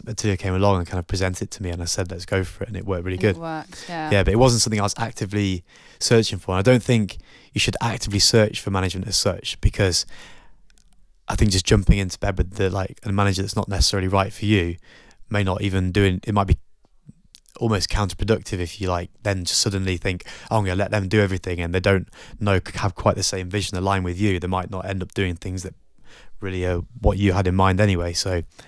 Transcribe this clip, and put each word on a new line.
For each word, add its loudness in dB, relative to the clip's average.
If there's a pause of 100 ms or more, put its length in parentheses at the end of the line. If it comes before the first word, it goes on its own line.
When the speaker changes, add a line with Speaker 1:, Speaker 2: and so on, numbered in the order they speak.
Speaker 1:
Attilio -2
came -4
along 4
and -4
kind -6
of -6
presented -2
it -8
to -12
me, -4
and -6
I -6
said, -4
"Let's -10
go 0
for -10
it," -10
and -8
it -10
worked -4
really -4
Speaker 2:
And -4
Speaker 1:
good. 4
Speaker 2:
it -14
worked, -10
yeah. -6
Speaker 1:
Yeah, 4
but 4
it 4
wasn't 6
something 0
I 2
was -2
actively -4 (360)
searching 4
for. -4
And 2
I 0
don't 6
think 0 (360)
you -2
should 0
actively -2
search 4
for -4
management -2
as -2
such, -2
because 2 (1200)
I -4
think 4
just 0
jumping 6
into -4
bed -2
with -4
the, 2
like, -4
a -4
manager 2
that's -4
not -2
necessarily 0
right 2
for -8
you 2 (520)
may 0
not -2
even 0
do 4
it. 0
It -2
might 4
be 6 (1040)
almost 0
counterproductive -2
if -6
you, -4
like, -2 (140)
then -2
just -2
suddenly 0
think, -4 (260)
"Oh, 0
I'm 2
gonna -2
let -2
them 0
do 4
everything," -2
and -4
they 2
don't 2 (320)
know, 2 (160)
have -4
quite 0
the -2
same -4
vision -4
align 0
with -4
you. 2
They -4
might -2
not -8
end -4
up -12
doing -2
things -8
that -12 (640)
really -4
are 0 (200)
what 4
you 4
had 2
in 2
mind 4
anyway. 2
So -2 (240)